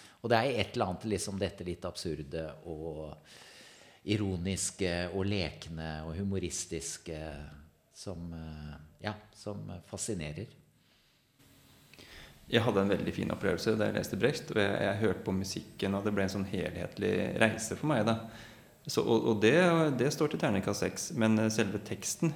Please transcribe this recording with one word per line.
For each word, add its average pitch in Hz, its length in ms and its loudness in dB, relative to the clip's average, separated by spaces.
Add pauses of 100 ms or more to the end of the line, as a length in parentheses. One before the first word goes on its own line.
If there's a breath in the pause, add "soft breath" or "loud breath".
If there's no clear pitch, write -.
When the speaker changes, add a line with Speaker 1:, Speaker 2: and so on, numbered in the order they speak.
(220 loud breath)
Speaker 1:
og 117 80 -4
det 113 80 6
er 117 220 2
et - 120 -2
eller 117 140 0
annet 90 180 -4
liksom 98 340 -2
dette 95 260 -2
litt 87 200 -6
absurde 78 680 -6 (120)
og 78 480 -8 (920 loud breath)
ironiske 92 1080 0
og 95 120 0
lekne 80 800 -4
og 80 100 -6
humoristiske 87 1040 -6 (760)
som, 85 380 -10
eh, 78 440 -10 (260)
ja, 104 120 -4 (200)
som 101 360 -8 (160)
fascinerer. 90 600 -6 (2000 loud breath)
Speaker 2:
Jeg 123 100 6
hadde 107 220 4
en 98 100 4
veldig 95 220 0
fin - 180 -2
opplevelse 92 460 0
da 104 100 2
jeg 101 80 -2
leste 101 240 -2
Brecht, 131 300 0
og - 100 0
jeg, 101 120 4 (100)
jeg 101 180 0
hørte 98 240 2
på 95 80 0
musikken, 95 640 -2
og 101 100 -2
det 104 80 2
ble 98 140 2
en 95 80 -2
sånn 98 160 0
helhetlig 92 640 -2 (260)
reise 110 380 4
for 147 100 0
meg, 123 160 4
da. 113 140 4 (680 loud breath)
Så, - 160 0
og, 117 300 4
og 107 100 2
det, 110 140 8 (420)
det 120 160 4
står 151 220 0
til 165 80 -2
terningkast 101 420 2
seks, - 220 -2 (100)
men, 110 240 6
eh, 113 80 4
selve 107 320 0
teksten, - 540 -2